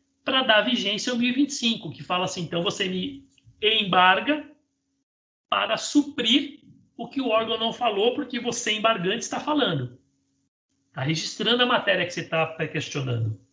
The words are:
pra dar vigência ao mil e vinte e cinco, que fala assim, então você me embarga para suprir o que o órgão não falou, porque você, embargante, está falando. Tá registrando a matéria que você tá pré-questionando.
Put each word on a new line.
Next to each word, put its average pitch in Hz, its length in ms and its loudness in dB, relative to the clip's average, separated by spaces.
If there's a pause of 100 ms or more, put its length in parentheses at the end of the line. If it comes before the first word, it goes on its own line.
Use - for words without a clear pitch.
(240)
pra 262 180 0
dar 214 200 6
vigência 214 500 -2
ao 233 60 -2
mil 247 120 2
e - 20 0
vinte 277 180 2
e - 40 -6
cinco, 220 360 -2
que 143 120 -14
fala 180 220 -2
assim, 180 180 -6
então 170 200 -2
você 175 260 -2
me 185 380 -6 (360)
embarga 208 840 4 (1000)
para 98 280 0
suprir - 840 0 (360)
o - 120 -8
que 277 120 -6
o 254 80 -2
órgão 220 300 2
não 226 140 -2
falou, 226 420 2
porque 247 260 -4
você, 226 320 -2
embargante, 214 460 2
está 240 220 -6
falando. 196 580 0 (920)
Tá 131 100 -8
registrando 208 600 0
a 247 40 4
matéria 190 380 2
que 170 80 -6
você 170 120 -6
tá 160 220 0
pré-questionando. 131 920 -4 (140)